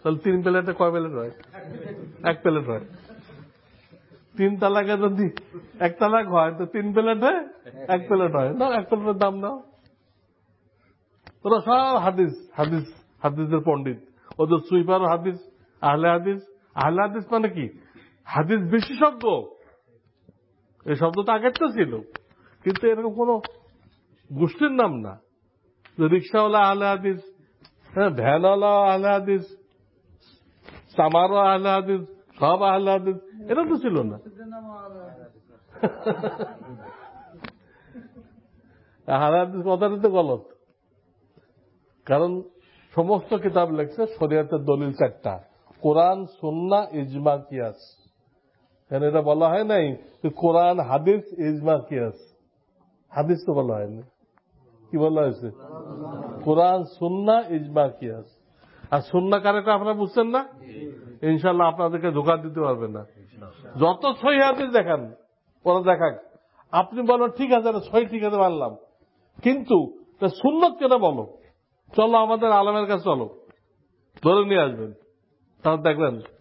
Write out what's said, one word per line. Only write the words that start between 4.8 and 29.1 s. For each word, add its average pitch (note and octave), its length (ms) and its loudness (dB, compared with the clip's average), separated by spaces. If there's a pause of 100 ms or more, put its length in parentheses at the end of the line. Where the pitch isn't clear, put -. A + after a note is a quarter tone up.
যদি G3 320 0 (500)
এক E3+ 200 -2
তালাক G#3+ 280 2
হয়, E3 300 2
তো F3 80 -6
তিন G#3 280 -4
প্লেটে A3+ 600 0 (400)
এক F3+ 140 -2
প্লেট F3+ 280 2
হয়। C#3 180 0
নাও, B3+ 200 0
এক G#3 160 -4
প্লেটের G#3 280 -2
দাম G3 180 0
নাও। A3 280 -8 (1800)
ওরা G#3 180 2
সব B3+ 360 2
হাদিস, F3+ 560 -2
হাদিস, D#3 300 -2 (400)
হাদিসের D3+ 420 -2
পণ্ডিত, C3+ 320 -2 (420)
ওদের D#3+ 180 2 (120)
সুইপারও F#3 360 2
হাদিস, F3 340 -2 (420)
আহলে D#3 280 2
হাদিস। F#3+ 340 0 (320)
আহলে D#3+ 260 0
হাদিস G#3 300 -4
মানে A3 180 0
কি? D#3 200 -8 (540)
হাদিস E3+ 480 -2
বিশেষজ্ঞ। A#3+ 580 0 (1600)
এই D3+ 100 -2
শব্দ E3 260 0
তো G3+ 100 0
আগের A3+ 200 0
তো D#4 160 0
ছিল, F3 300 -2 (640)
কিন্তু F#3+ 240 0
এরকম A3 260 0
কোনো A#3 280 0 (920)
গোষ্ঠীর E3+ 380 0
নাম A#3 220 0
না। G#2+ 260 -10 (800)
যে D#3 100 2
রিক্সাওয়ালা G#3 520 2
আহলে G3+ 280 2
হাদিস, F#3+ 340 -2 (720)
হ্যাঁ, G3 160 2
ভ্যানওয়ালা F#3+ 840 4
আহলে F#3+ 140 0
হাদিস, G3 340 2 (1600)